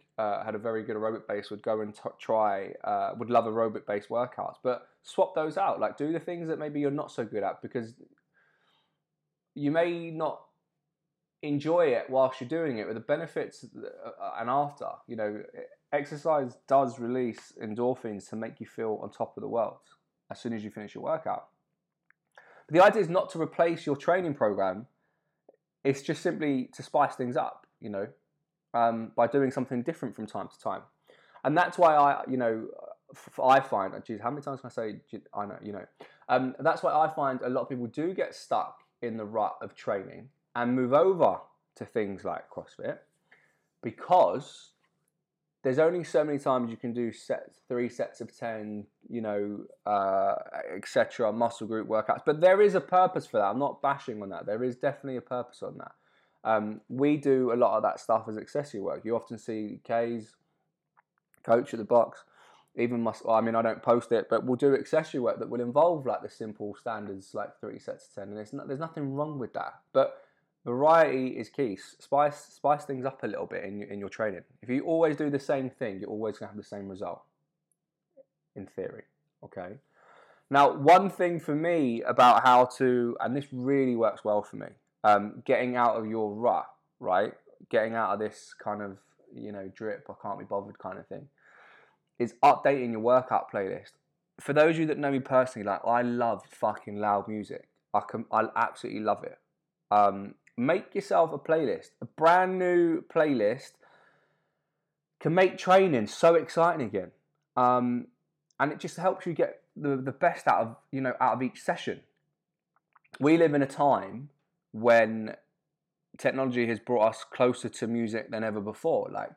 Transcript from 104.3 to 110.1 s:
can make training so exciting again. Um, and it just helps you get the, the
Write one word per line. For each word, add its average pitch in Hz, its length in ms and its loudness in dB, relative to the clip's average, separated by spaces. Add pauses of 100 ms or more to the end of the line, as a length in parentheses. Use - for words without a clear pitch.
can 160 160 0
make 185 220 4
training 180 500 4
so 170 280 4
exciting 165 520 2
again. 95 240 -6 (460)
Um, 123 500 2 (520)
and 143 120 2
it 147 80 -10
just - 160 -10
helps 180 300 0
you 170 80 -2
get - 260 -2 (160)
the, 143 220 -2
the 131 160 -4